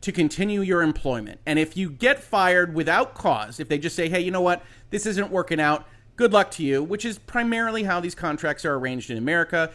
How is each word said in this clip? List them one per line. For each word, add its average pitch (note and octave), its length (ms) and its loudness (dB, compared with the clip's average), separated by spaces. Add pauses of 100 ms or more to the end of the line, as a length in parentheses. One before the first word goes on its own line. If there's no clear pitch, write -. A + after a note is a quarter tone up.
to G3 100 -6
continue F#3+ 500 0
your F3+ 220 2
employment. B2 640 -2
And D3+ 120 0
if D#3 200 0
you F#3 120 -2
get B3 320 0
fired F3+ 540 2
without E3 400 0
cause, B2+ 460 -2
if C#3+ 80 -8
they D3 100 0
just D#3+ 160 -6
say, E3+ 140 -2
"Hey, F3+ 100 0
you F3+ 100 -2
know F#3 120 0
what? F3 200 2 (280)
This G3+ 160 -4
isn't G3+ 260 -2
working E3+ 300 0
out. D3+ 260 2 (300)
Good A3+ 160 4
luck G3 180 6
to E3 120 -8
you," C#3 200 2
which G3+ 220 -6
is A3+ 120 -6
primarily A3+ 680 -2
how F3+ 180 0
these E3+ 120 -6
contracts D3+ 520 -4
are D3 100 0
arranged B2+ 340 -4
in A#2 80 -4
America. D#3+ 580 0